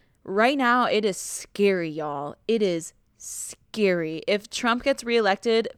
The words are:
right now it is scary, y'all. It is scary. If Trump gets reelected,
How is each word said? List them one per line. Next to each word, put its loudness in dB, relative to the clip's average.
right 2
now 2
it 2
is 0
scary, 0
y'all. -6
It 2
is -2
scary. -4
If -2
Trump -2
gets 0
reelected, 2